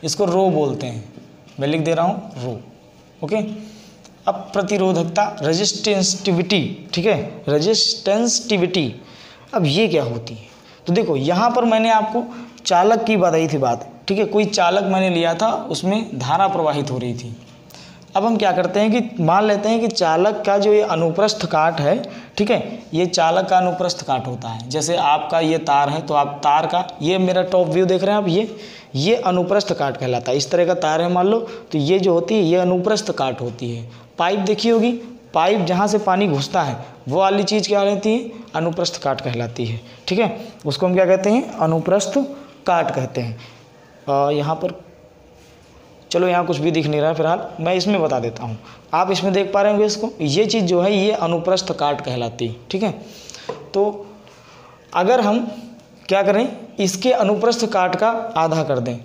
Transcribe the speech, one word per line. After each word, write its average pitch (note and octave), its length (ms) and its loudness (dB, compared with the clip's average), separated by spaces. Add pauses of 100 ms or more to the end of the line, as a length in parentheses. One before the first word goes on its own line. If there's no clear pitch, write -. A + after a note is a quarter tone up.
इसको D#3+ 220 0
रो F#3 240 2
बोलते C#3+ 380 -2
हैं, A2+ 260 -12 (460)
मैं C#3 80 -2
लिख D#3 140 0
दे E3 120 0
रहा D#3+ 120 2
हूँ - 320 -4
रो। A#2+ 220 -8 (640)
ओके, D#3+ 120 -4 (920)
अब G3 260 -4
प्रतिरोधकता, F#3+ 880 0
रेजिस्टेंसिविटी, F#3 1500 0
ठीक F3 120 -2
है, - 440 -2
रेजिस्टेंसिविटी। G3 1400 0 (600)
अब G3 120 0
ये F3 220 2
क्या D#3 160 0
होती A#2+ 300 -8
है? G#2+ 140 -18 (400)
तो F3 60 2
देखो, F3 220 2
यहाँ F3 340 2
पर A#3 160 2
मैंने A3 260 2
आपको A#3 340 0 (400)
चालक G3+ 380 4
की A3 140 2
बताई E3 300 2
थी D3+ 100 -2
बात, B2 340 -2 (160)
ठीक G3 100 0
है, G#3 80 2
कोई G#3 200 2
चालक F#3+ 380 2
मैंने F#3+ 260 2
लिया E3+ 240 2
था, G#3+ 200 0 (160)
उसमें F#3+ 500 -2
धारा D#3+ 280 2
प्रवाहित D3 440 0
हो B2+ 60 -4
रही B2 160 -4
थी। A2+ 240 -10 (760)
अब F#3+ 100 2
हम A3+ 120 2
क्या G3+ 140 2
करते F3 280 0
हैं G#3+ 120 4
कि A#3 320 0
मान F3+ 200 4
लेते G#3 260 2
हैं A3+ 100 2
कि A3+ 80 0
चालक F3+ 580 2
का G3+ 120 4
जो G#3 160 4
ये G#3 80 6
अनुप्रस्थ F3+ 640 0
काट D#3+ 360 2
है, F3 200 2 (360)
ठीक G#3 140 2
है, - 280 -2 (140)
ये E3+ 120 2
चालक F3 440 2
का F#3 80 4
अनुप्रस्थ F3+ 480 0
काट B2+ 220 -2
होता A#2+ 220 -8
है। A#2 200 -12
जैसे E3 260 -2
आपका D3+ 440 2
ये D#3+ 180 2
तार C#3+ 320 2
है, D#3 120 -4
तो D3+ 120 -4
आप C#3+ 300 0
तार D#3 240 4
का, F3+ 200 0 (140)
ये F3 160 2
मेरा F#3 260 2
top F3+ 240 2
view E3+ 180 2
देख F#3 180 2
रहे G3+ 120 2
हैं G#3+ 60 2
आप, G3 60 -2
ये, G#3 300 0 (380)
ये E3+ 200 2
अनुप्रस्थ F3+ 580 0
काट C#3 240 -2
कहलाता B2+ 340 -2
है। C3+ 60 2
इस C#3+ 140 -2
तरह F3 140 4
का F3+ 80 0
तार D#3+ 280 0
है F3 100 0
मान F3+ 160 2
लो, A3+ 120 2
तो - 380 -8
ये D#3 220 2
जो F3+ 140 2
होती E3+ 220 0
है, G#3+ 60 4
ये E3+ 160 4
अनुप्रस्थ F#3 540 0
काट C3 300 -4
होती A#2+ 340 -8
है। A#2 120 -12 (300)
पाइप F#3 220 0
देखी G#3 300 0
होगी, A3+ 220 4 (420)
पाइप F3+ 320 2
जहाँ F3+ 220 0
से G#3 120 0
पानी G3 280 2
घुसता C#3+ 340 0
है, C3+ 160 -2 (320)
वो D3+ 100 0
वाली G3 240 4
चीज़ G3 240 0
क्या G3+ 160 2
रहती G3+ 300 2
है? A#3 180 -2 (240)
अनुप्रस्थ E3 480 -2
काट C3+ 180 -2
कहलाती A#2+ 440 -4
है। A2+ 160 -6 (260)
ठीक F#3 120 0
है, A3 160 0 (300)
उसको D3 200 -2
हम F3+ 80 2
क्या F#3 120 4
कहते F#3+ 240 2
हैं? A#3+ 220 2
अनुप्रस्थ F3 680 0 (500)
काट E3+ 280 0
कहते B2+ 260 -4
हैं। A2+ 160 -6 (720)
अ, C#3+ 220 2
यहाँ D3 240 0
पर, F3+ 340 -8 (1200)
चलो, F3+ 160 2
यहाँ F3 180 2
कुछ D#3+ 120 -2
भी D#3 140 0
दिख D#3 160 0
नहीं D3+ 140 0
रहा D#3+ 120 2
फिलहाल, D#3+ 320 0 (140)
मैं E3 160 0
इसमें F#3 260 2
बता C3+ 180 0
देता A#2 240 -6
हूँ। A2+ 140 -8 (360)
आप F3+ 180 2
इसमें F#3 220 0
देख G3 200 0
पा G3+ 80 4
रहे G#3 100 4
होंगे G#3 140 2
इसको, G#3+ 240 -2 (120)
ये D#3 240 2
चीज़ G#3+ 200 0
जो F3 160 2
है, G3 120 2
ये G3+ 180 2
अनुप्रस्थ F3 600 -2
काट D3 300 -2
कहलाती A#2+ 460 -6
है। A2+ 80 -8 (160)
ठीक F#3+ 120 -2
है, G3 80 0 (840)
तो G#3 340 -2 (840)
अगर A3+ 280 2
हम G#3+ 180 2 (680)
क्या F#3+ 160 2
करें, G#3 240 4 (320)
इसके G3+ 320 0
अनुप्रस्थ A3+ 540 2
काट F#3 300 2
का G#3+ 140 2 (280)
आधा D#3+ 260 2
कर C3 160 0
दें। A#2+ 260 -4